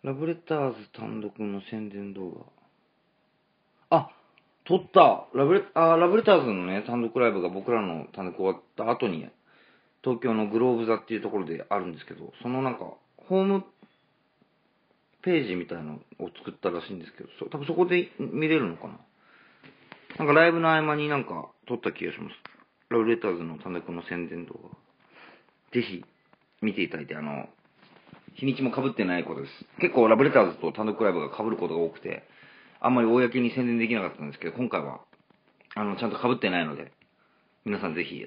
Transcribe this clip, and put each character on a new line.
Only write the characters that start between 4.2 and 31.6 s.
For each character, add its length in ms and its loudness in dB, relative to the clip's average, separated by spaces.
撮 120 2
っ 140 -4
た。 440 8
ラ 100 4
ブ 100 4
レ-、 80 2
あ、 220 6
ラ 120 6
ブ 100 4
レ 60 4
タ 100 8
ー 80 8
ズ 60 -2
の 200 -2
ね、 160 -2
単 180 -4
独 180 -2
ラ 100 6
イ 20 2
ブ 100 -2
が 80 0
僕 220 -4
ら 100 2
の 320 -4
単 120 -8
独 120 -8
終 80 -2
わ 80 2
っ 80 -8
た 160 -2
後 160 0
に、 200 -6
東 180 -2
京 140 0
の 120 0
グ 120 0
ロ 140 4
ー 40 2
ブ 80 -2
座 100 2
っ 100 -10
て 100 -6
い 20 -4
う 40 -4
と 100 -6
こ 80 -2
ろ 60 -4
で 240 -8
あ 100 0
る 80 -6
ん 40 -10
で 80 -14
す 60 -18
け 80 -18
ど、 200 -18
そ 60 -6
の 120 -2
な 100 -2
ん 40 -8
か、 220 -14
ホ 240 0
ー 20 2
ム 200 2
ペ 180 2
ー 60 -4
ジ 80 -2
み 100 -4
た 140 -10
い 40 -10
の 200 -12
を 180 -8
作 140 -14
っ 20 -18
た 160 -4
ら 120 -6
し 100 -16
い 20 -10
ん 60 -12
で 80 -16
す 60 -20
け 100 -20
ど、 60 -20
そ-、 100 -8
多 80 -10
分 80 -8
そ 80 -4
こ 140 4
で 320 0
見 280 -4
れ 120 2
る 80 0
の 100 -8
か 100 -16
な。 120 -18
な 60 0
ん 20 2
か 60 6
ラ 160 10
イ 20 4
ブ 80 0
の 120 4
合 120 4
間 120 0
に 140 -2
な 80 0
ん 80 -4
か 240 -10
撮 80 -4
っ 40 -10
た 120 -4
気 140 -8
が 80 -6
し 60 -14
ま 100 -12
す。 60 -18
ラ 80 2
ブ 80 4
レ 120 2
タ 120 -2
ー 80 -2
ズ 60 -8
の 160 -10
単 140 -10
独 180 -8
の 180 -8
宣 180 -6
伝 180 -10
動 100 -16
画。 140 -18
ぜ 80 2
ひ 220 -8
見 120 0
て 80 -4
い 80 -2
た 80 -8
だ 60 -10
い 40 -14
て、 80 -10
あ 60 -10
の、 260 -8
日 120 -8
に 100 0
ち 60 -6
も 100 0
被 140 -2
っ 80 -2
て 120 -2
な 120 0
い 60 -4
こ 120 -8
と 60 -10
で 60 -12
す。 60 -18
結 160 0
構 140 8
ラ 80 10
ブ 80 6
レ 60 4
タ 100 8
ー 100 4
ズ 60 -12
と 160 -4
単 120 -4
独 160 -4
ラ 100 4
イ 20 -2
ブ 80 -2
が 120 -8
被 160 -6
る 60 -2
こ 140 -4